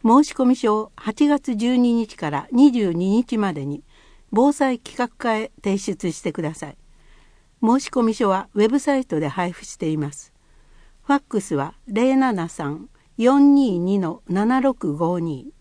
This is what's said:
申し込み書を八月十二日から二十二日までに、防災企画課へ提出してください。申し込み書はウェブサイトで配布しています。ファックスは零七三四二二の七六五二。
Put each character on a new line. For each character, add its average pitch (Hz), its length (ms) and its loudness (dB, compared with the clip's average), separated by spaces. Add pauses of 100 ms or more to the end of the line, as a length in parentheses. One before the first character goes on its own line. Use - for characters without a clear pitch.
申 254 200 6
し - 100 -6
込 262 100 0
み 247 120 4
書 214 200 0
を 220 180 -8
八 254 320 -2
月 285 300 0
十 247 200 0
二 240 180 2
日 226 220 -4
か 160 120 -6
ら 147 240 -6
二 262 180 6
十 214 220 0
二 190 260 0
日 240 200 -2
ま 196 160 -2
で 143 100 -8
に、 143 180 -8 (480)
防 262 220 4
災 262 260 0
企 - 200 -16
画 247 100 -4
課 226 300 -4
へ 220 120 -8 (140)
提 196 140 0
出 185 340 -6
し - 80 -12
て 170 120 -6
く 180 100 -8
だ 156 120 -6
さ 147 140 -14
い。 - 80 -18 (880)
申 233 180 2
し - 80 -12
込 247 140 -2
み 226 100 2
書 220 160 0
は 190 240 -2
ウ 208 100 0
ェ 220 60 4
ブ 269 100 0
サ 277 200 0
イ 262 80 -4
ト 156 140 -2
で 156 80 -4
配 180 240 -4
布 - 120 -16
し - 120 -18
て 165 120 -6
い 156 80 -2
ま 143 160 -4
す。 - 220 -20 (720)
フ 277 100 2
ァ - 20 4
ッ 277 40 0
ク 208 200 -4
ス - 140 -6
は 143 200 -4 (120)
零 247 300 0
七 214 340 0
三 156 400 -8 (260)
四 277 380 6
二 240 240 2
二 190 200 0
の 165 300 -4
七 220 320 0
六 254 360 -2
五 175 220 -2
二。 165 420 -8